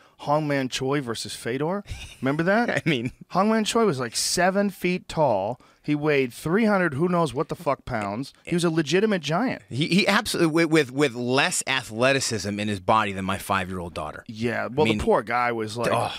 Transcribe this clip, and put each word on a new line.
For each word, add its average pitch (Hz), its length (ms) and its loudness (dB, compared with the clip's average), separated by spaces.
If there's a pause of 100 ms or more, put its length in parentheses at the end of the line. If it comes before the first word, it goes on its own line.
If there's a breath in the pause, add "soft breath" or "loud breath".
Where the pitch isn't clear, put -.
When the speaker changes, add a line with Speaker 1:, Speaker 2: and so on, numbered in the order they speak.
(180 soft breath)
Speaker 1:
Hong 147 300 0
Man 135 200 0
Choi 135 320 -2
versus 113 360 -8
Fedor? 151 480 -4 (380 loud breath)
Remember 139 220 0
that? 220 260 2
Speaker 2:
<laughs> - 160 0
I - 20 2
mean 123 240 -2 (180)
Speaker 1:
Hong 202 200 2
Man 220 140 2
Choi 226 200 2
was, 156 160 2
like, 120 160 -6
seven 190 540 2
feet 180 380 -2
tall. 117 520 0 (220 soft breath)
He 147 120 0
weighed 147 400 2
three 202 320 2
hundred, 185 280 2
who 165 140 0
knows 170 240 2
what 151 160 -4
the 151 60 -6
fuck 147 320 -4
pounds. 107 480 -6 (100)
He - 100 -2
was 175 80 2
a 175 80 2
legitimate 170 520 2
giant. 160 480 -2
Speaker 2:
He, 127 180 -2
he 185 200 4
absolutely, 170 580 2
with, 151 40 -2
with, 151 220 4
with 135 220 2
less 131 520 0
athleticism 117 920 0
in 107 80 -2
his 104 120 -2
body 107 320 4
than 95 120 -4
my 95 140 -2
five-year-old 92 560 -4
daughter. 76 340 -8
Speaker 1:
Yeah, 110 380 -4
well, 120 200 0
Speaker 2:
I 113 40 2
mean 107 80 2
Speaker 1:
the 113 60 -4
poor 185 180 2
guy 120 300 0
was, 110 240 -4
like, 117 160 -2
Speaker 2:
Ugh. 110 260 -2